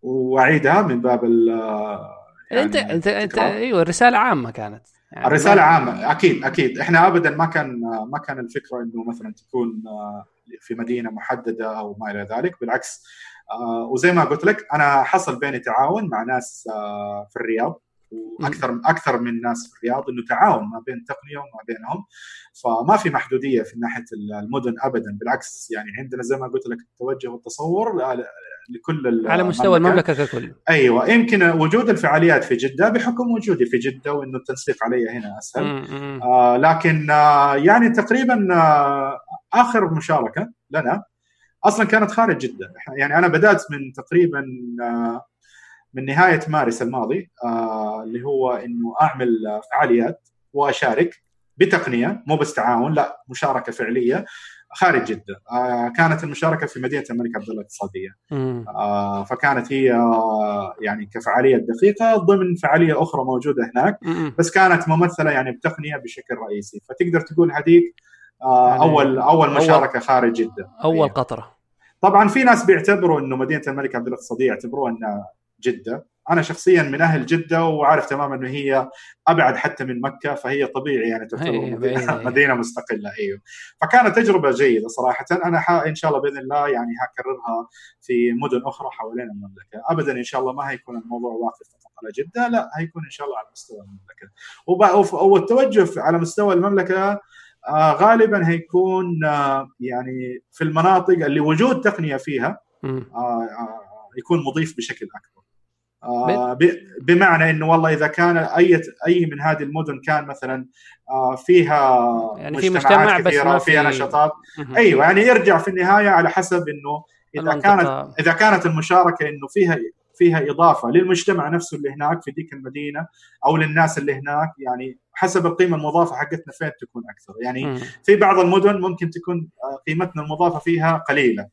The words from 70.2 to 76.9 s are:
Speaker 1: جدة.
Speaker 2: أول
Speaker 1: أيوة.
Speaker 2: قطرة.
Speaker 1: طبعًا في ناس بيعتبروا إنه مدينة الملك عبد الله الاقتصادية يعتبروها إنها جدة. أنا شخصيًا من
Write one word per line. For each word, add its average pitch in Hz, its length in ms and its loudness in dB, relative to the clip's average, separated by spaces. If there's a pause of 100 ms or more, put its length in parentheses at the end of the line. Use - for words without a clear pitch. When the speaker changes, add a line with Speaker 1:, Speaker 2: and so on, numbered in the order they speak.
Speaker 1:
جدة. 110 360 -4 (140)
Speaker 2:
أول 160 120 2
Speaker 1:
أيوة. 156 120 2
Speaker 2:
قطرة. - 480 -6 (460)
Speaker 1:
طبعًا 202 260 6
في 254 160 0
ناس 240 220 4
بيعتبروا 185 540 4
إنه 135 160 -4
مدينة 147 320 -2
الملك 135 280 -6
عبد 120 100 -6
الله 123 100 -6
الاقتصادية 123 320 -4
يعتبروها 120 440 -4
إنها 107 340 -8 (360)
جدة. 120 460 -6 (220)
أنا 165 120 2
شخصيًا 165 420 2
من 139 180 -2